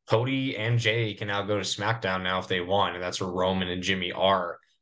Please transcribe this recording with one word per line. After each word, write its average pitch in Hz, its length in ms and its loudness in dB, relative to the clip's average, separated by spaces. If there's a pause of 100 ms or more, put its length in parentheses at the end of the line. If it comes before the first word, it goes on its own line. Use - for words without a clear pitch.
Cody 131 500 2
and 117 220 2
Jey 110 340 2
can 104 140 -8
now 101 160 -2
go 104 140 0
to 95 60 -2
SmackDown 98 600 -2
now 92 160 0
if 90 80 -6
they 92 140 0
want, 90 340 0
and 90 80 -6
that's 90 160 -4
where 92 120 -4
Roman 92 360 0
and 90 160 -4
Jimmy 92 280 -2
are. 92 480 2 (220)